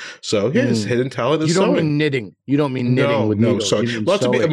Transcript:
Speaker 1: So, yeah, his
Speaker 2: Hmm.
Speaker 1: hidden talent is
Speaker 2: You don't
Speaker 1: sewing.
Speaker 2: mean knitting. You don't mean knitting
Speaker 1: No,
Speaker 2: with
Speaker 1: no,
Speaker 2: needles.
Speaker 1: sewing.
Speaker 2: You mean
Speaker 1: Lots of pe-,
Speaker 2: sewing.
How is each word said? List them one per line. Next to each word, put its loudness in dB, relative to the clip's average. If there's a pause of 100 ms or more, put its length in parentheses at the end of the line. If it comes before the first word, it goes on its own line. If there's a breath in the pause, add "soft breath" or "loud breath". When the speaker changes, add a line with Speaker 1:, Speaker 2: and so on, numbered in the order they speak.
(220 loud breath)
Speaker 1:
So, 0
yeah, 0
his 0
Speaker 2:
Hmm. -6
Speaker 1:
hidden 0
talent -2
is 0
Speaker 2:
You 0
don't 2
Speaker 1:
sewing. 0
Speaker 2:
mean 0
knitting. -2 (120)
You 0
don't 0
mean 0
knitting 2
Speaker 1:
No, 0
Speaker 2:
with 0
Speaker 1:
no, 4
Speaker 2:
needles. -2
Speaker 1:
sewing. 0
Speaker 2:
You -4
mean -4
Speaker 1:
Lots 2
of 2
pe-, 2
Speaker 2:
sewing. 2